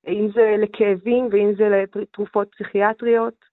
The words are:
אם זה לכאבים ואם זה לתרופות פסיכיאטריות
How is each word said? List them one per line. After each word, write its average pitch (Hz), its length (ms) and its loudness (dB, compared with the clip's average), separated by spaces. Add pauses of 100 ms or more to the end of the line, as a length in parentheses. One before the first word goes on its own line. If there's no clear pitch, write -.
אם 208 260 -2
זה 220 260 4
לכאבים 208 720 0
ואם 208 260 2
זה 214 120 2
לתרופות 202 800 -4
פסיכיאטריות 226 1000 -2